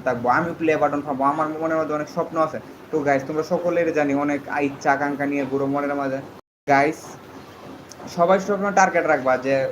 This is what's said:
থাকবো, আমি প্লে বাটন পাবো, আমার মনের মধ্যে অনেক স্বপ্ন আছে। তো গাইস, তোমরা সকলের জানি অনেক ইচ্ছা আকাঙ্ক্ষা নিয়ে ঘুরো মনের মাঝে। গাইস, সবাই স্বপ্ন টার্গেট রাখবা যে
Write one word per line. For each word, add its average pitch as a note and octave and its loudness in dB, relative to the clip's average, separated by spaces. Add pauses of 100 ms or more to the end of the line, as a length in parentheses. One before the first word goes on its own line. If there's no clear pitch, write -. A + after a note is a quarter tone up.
থাকবো, A#2+ 0
আমি D#3+ 2
প্লে D#3 2
বাটন C#3+ 0
পাবো, C3+ -4
আমার D3+ 2
মনের D#3+ -2
মধ্যে D#3 -2
অনেক D3 -4
স্বপ্ন E3 -4
আছে। D#3 0 (320)
তো D#3 0
গাইস, C#3 2
তোমরা D#3 -2
সকলের E3+ 0
জানি C#3+ 2
অনেক C#3+ 0 (200)
ইচ্ছা C#3 0
আকাঙ্ক্ষা C#3+ 0
নিয়ে C#3+ -2
ঘুরো C#3 0
মনের C#3+ -2
মাঝে। C3+ -2 (520)
গাইস, C#3+ 4 (1160)
সবাই F3+ 4
স্বপ্ন G3 -2
টার্গেট F3+ 4
রাখবা C3 2
যে C3+ 0